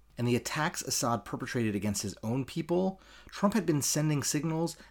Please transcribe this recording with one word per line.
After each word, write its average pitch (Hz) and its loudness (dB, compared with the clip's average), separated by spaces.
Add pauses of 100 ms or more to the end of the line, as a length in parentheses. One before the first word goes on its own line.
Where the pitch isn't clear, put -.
(180)
And 120 0
the 120 4
attacks - -2
Assad 120 0
perpetrated 117 -2
against 101 0
his 98 -6
own 123 -2
people, 175 0 (300)
Trump 202 2
had 196 0
been 147 4
sending 151 2
signals 160 0 (140)